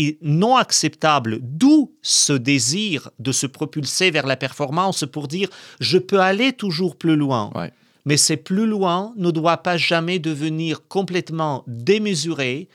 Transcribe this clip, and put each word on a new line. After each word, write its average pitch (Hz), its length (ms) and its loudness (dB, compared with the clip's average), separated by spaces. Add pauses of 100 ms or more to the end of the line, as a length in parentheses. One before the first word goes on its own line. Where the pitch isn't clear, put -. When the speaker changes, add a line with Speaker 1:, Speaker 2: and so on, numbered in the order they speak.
Speaker 1:
est 151 140 -4
non 170 340 2
acceptable, 143 840 0
d'où 160 500 4 (100)
ce - 320 0
désir 139 760 0 (100)
de 131 120 -4
se - 160 -2
propulser 156 640 -2
vers 143 160 -2
la 135 100 0
performance 151 760 -2
pour 143 160 -8
dire, « 190 220 -4 (300)
Je 131 180 2
peux 185 240 2
aller 202 320 2
toujours 180 420 -2
plus 165 200 2
loin. » 131 400 0
Speaker 2:
Ouais. 85 180 -6 (320)
Speaker 1:
Mais 143 100 2
ces 151 220 2
plus 214 300 -2
loin 196 500 0
ne 175 140 2
doit 160 260 2
pas 175 180 -2
jamais 170 440 0
devenir 156 680 -4
complètement 160 800 -4
démesuré, 151 1080 -2